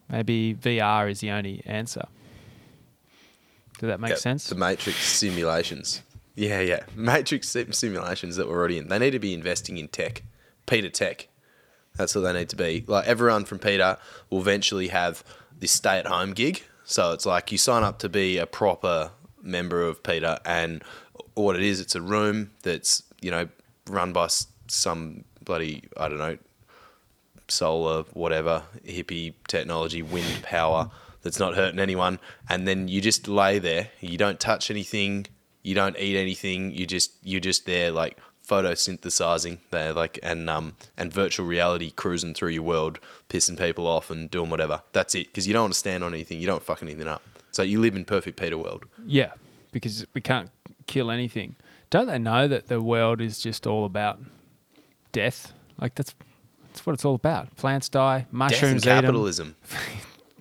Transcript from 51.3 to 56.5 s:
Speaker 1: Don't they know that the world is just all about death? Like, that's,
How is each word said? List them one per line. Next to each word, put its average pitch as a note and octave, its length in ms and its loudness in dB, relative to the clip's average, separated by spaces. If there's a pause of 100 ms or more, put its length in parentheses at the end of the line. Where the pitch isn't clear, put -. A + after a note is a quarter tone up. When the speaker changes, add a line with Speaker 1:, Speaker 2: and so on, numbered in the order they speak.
Speaker 1:
Don't A#3 180 4
they C#3+ 120 -2
know A#2 280 4
that C#3 200 -2
the A#2 140 0
world A#2 380 4
is A2+ 200 -4
just - 280 -6
all G#2+ 160 2
about G#2 360 -2 (920)
death? A2+ 400 -2 (280)
Like, - 160 -4
that's, - 200 -6 (560)